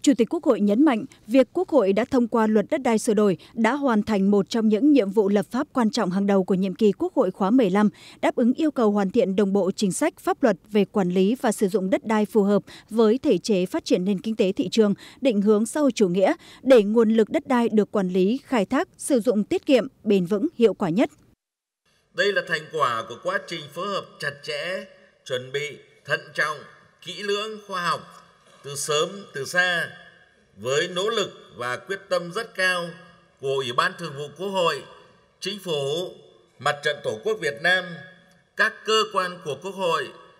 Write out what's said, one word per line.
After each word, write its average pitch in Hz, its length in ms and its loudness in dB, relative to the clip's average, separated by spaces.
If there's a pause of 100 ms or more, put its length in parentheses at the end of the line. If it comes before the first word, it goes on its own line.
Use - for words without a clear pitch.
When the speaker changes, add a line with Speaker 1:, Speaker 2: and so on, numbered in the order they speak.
Speaker 1:
Chủ 285 160 4
tịch 226 160 0
Quốc 330 100 -4
hội 220 180 2
nhấn 208 240 4
mạnh, 233 200 2 (220)
việc 247 260 4
Quốc 359 160 -2
hội 208 240 4
đã 214 120 2
thông 240 220 2
qua 220 200 0
luật 214 220 2
đất 294 120 -2
đai 233 180 0
sửa 226 140 0
đổi 202 240 2 (160)
đã 226 200 2
hoàn 254 300 0
thành 202 280 2
một 202 180 2
trong 220 200 0
những 214 220 4
nhiệm 214 180 4
vụ 196 200 2
lập 202 220 2
pháp 262 220 -4
quan 226 160 2
trọng 196 220 -2
hàng 196 160 0
đầu 196 160 4
của 202 100 0
nhiệm 190 220 -2
kỳ 208 160 4
Quốc 349 240 -4
hội 190 160 2
khóa 190 180 -2
mười 233 200 4
lăm, 208 200 4 (320)
đáp - 140 0
ứng 247 180 2
yêu 311 180 0
cầu 214 200 0
hoàn 208 180 0
thiện 190 260 0
đồng 196 180 2
bộ 196 180 0
chính 196 200 -2
sách, 302 280 -2
pháp - 240 -2
luật 220 140 4 (140)
về 208 140 2
quản 190 240 -2
lý 190 320 2
và 226 100 0
sử 202 160 -2
dụng 185 220 -2
đất - 160 -2
đai 214 200 0
phù 208 180 2
hợp 202 200 2 (260)
với 220 280 2
thể 254 200 2
chế 185 280 0
phát 330 200 -6
triển 180 200 0
nền 190 160 -2
kinh 220 140 -6
tế 196 160 0
thị 190 200 -4
trường, 208 220 2 (280)
định 220 200 2
hướng 214 240 2
xã - 140 -6
hội 285 120 2
chủ 208 160 2
nghĩa, 190 260 2 (300)
để 247 200 6
nguồn 220 260 2
lực 220 200 2
đất - 180 -4
đai 240 220 2
được 208 220 2
quản 190 180 0
lý, 190 340 0
khai 214 220 0
thác, 277 220 -2 (100)
sử 269 220 0
dụng 202 240 0
tiết 370 220 -4
kiệm, 240 220 4 (160)
bền 196 220 2
vững, 202 300 -2
hiệu 233 180 4
quả 190 160 -2
nhất. 226 200 2 (1040)
Speaker 2:
Đây 190 200 0
là 180 140 0
thành 160 140 -4 (120)
quả 123 360 -2
của 123 140 -12
quá 190 240 -4
trình 160 140 -10 (120)
phối 196 140 -8
hợp 185 180 -6 (140)
chặt 143 140 -6 (100)
chẽ, 170 420 -8 (400)
chuẩn 127 280 -8
bị, 143 240 -8 (280)
thận 147 140 -4 (140)
trọng, 151 240 -4 (480)
kỹ 175 180 -14
lưỡng, 208 440 -6
khoa 175 220 -6
học, 147 100 -2 (640)
từ 139 120 -12
sớm, 156 340 -2 (240)
từ 135 120 -8
xa, 175 440 0 (680)
với 139 300 -2
nỗ 185 220 -4
lực 202 200 -4 (280)
và 120 200 -6
quyết 196 220 -10 (100)
tâm 175 220 -2
rất 226 240 -8
cao 180 340 -2 (520)
của 135 140 -2
Ủy 127 180 -4
ban 170 260 0
Thường 160 180 -10
vụ 147 80 -10 (120)
Quốc 196 120 -8
hội, 170 340 -2 (560)
Chính 196 200 -10
phủ, 160 540 -6 (460)
Mặt 143 240 -2
trận 147 200 -2
Tổ 110 200 -6
quốc 220 180 -2
Việt 143 200 -6
Nam, 180 220 0 (760)
các 214 160 0 (120)
cơ 220 180 2 (100)
quan 180 180 -2 (140)
của - 180 -6
Quốc 190 120 -12
hội 165 320 -2 (320)